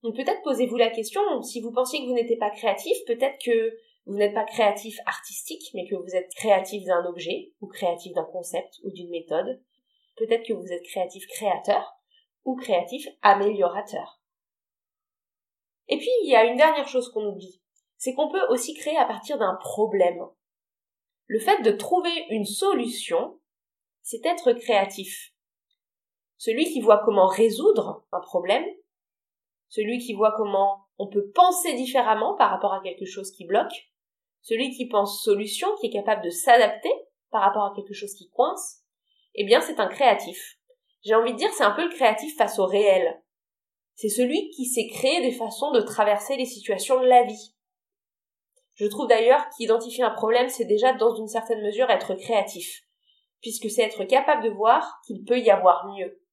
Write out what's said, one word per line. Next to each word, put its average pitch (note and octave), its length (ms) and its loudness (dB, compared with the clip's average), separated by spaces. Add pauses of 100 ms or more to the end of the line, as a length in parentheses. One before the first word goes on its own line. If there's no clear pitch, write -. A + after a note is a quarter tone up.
Donc A3+ 120 -6
peut-être C4+ 280 -4
posez-vous B3 340 0
la A3+ 140 4
question, A3+ 300 -4 (220)
si A#3+ 180 -10
vous A#3 120 -8
pensiez B3+ 280 -2
que B3+ 60 -8
vous B3 80 -2
n'étiez A#3 220 0
pas G#3 140 -2
créatif, G#3 460 -2 (100)
peut-être - 360 -4
que A3+ 340 0 (280)
vous G3+ 100 -10
n'êtes G#3 200 0
pas G#3+ 100 0
créatif G#3 640 -2
artistique, - 680 -12
mais F3+ 140 -8
que G#3 80 -6
vous F3+ 180 -10
êtes F3+ 200 -4
créatif G3 500 0
d'un F3 220 0
objet, F3 540 -8
ou G3+ 60 -16
créatif F3 460 -6
d'un D#3+ 120 -2
concept, F3+ 500 -10 (100)
ou G3 80 -8
d'une F3 180 -16
méthode. E3+ 500 -6 (560)
Peut-être A3+ 300 -2
que A#3 60 -4
vous F3+ 200 -8
êtes F3 120 -10
créatif F#3 420 -8
créateur, - 720 -2 (480)
ou C4 100 -4
créatif G3+ 540 -4 (140)
améliorateur. G3+ 1000 2 (1700)
Et D4 100 0
puis, - 120 -6 (120)
il D#4+ 80 -2
y B3 60 6
a A3+ 80 8
une A#3+ 120 0
dernière D4+ 300 4
chose B3 240 -4
qu'on G#3+ 160 -6
oublie, F#3 340 -12 (360)
c'est B3+ 180 -6
qu'on D4+ 160 0
peut F#4+ 180 0
aussi B3+ 260 -2
créer D4+ 220 -4
à C4+ 100 4
partir B3+ 320 -8
d'un F#3+ 180 0
problème. F#3 680 0 (1000)
Le A3 140 -4
fait G4 220 2
de G#3+ 100 4
trouver E4+ 400 -2 (180)
une G#3 160 -4
solution, A#3+ 960 -2 (640)
c'est - 220 -12
être E4 280 2
créatif. G3 840 -2 (1040)
Celui A#3+ 340 0
qui C#4 80 -2
voit G#3 240 8
comment G3+ 220 6
résoudre A3 840 2
un F3+ 80 -4
problème, G3 440 -2 (1040)
celui A3 300 -4
qui A#3 160 -8
voit G#3+ 220 2
comment G3 500 0 (100)
on G3 120 -8
peut G3+ 260 -4
penser F4+ 400 4
différemment B3 600 0
par G#3 140 4
rapport F#3+ 220 -2
à F#3+ 80 -6
quelque F#3+ 240 -12
chose G3 280 -14
qui - 120 -20
bloque, G3+ 460 -2 (520)
celui A#3+ 280 -4
qui B3 160 -10
pense G3+ 380 -2
solution, G#3+ 420 -2 (140)
qui A#3+ 60 -6
est - 60 -4
capable G3+ 300 -2
de E3+ 80 -4
s'adapter A3+ 600 4 (400)
par A3 100 2
rapport G3+ 220 2
à G3+ 100 -4
quelque G3+ 200 -12
chose - 200 -14
qui - 160 -20
coince, - 540 -2 (500)
eh G#3 100 -2
bien G#3+ 160 6
c'est - 200 -6
un G3 80 0
créatif. F#3+ 720 0 (420)
J'ai G#3+ 140 2
envie A#3+ 160 2
de A#3+ 60 -8
dire, F4+ 140 0
c'est C4 120 0
un G#3 80 6
peu D#4 100 -2
le F4 100 -2
créatif C4 440 0
face G#3 240 0
au G3 40 2
réel. F#3+ 560 2 (760)
C'est G#3+ 120 -4
celui B3 420 0
qui B3+ 160 -8
sait A3+ 200 -2
créer D4+ 340 0
des B3+ 120 0
façons B3 400 -6
de B3 80 6
traverser G#3 560 0
les B3+ 100 -4
situations A3 540 -2
de B3+ 60 2
la B3 180 8
vie. - 320 -12 (1160)
Je G#3 120 -4
trouve A3 220 -4
d'ailleurs A#3+ 480 6
qu'identifier A#3 480 0
un A3 100 2
problème, A#3+ 340 2
c'est B3 160 -4
déjà G#3 280 4
dans A3+ 240 2
une G#3+ 120 -8
certaine A3 340 -4
mesure G#3+ 280 0
être F#3+ 240 0
créatif, - 680 -4 (580)
puisque A3+ 280 -8
c'est A3+ 140 0
être G#3+ 220 -2
capable C4 400 2
de A3+ 60 0
voir A3+ 560 2
qu'il G3 180 -14
peut B3 160 0
y A3 100 4
avoir F#3 380 4
mieux. G3 340 -12 (100)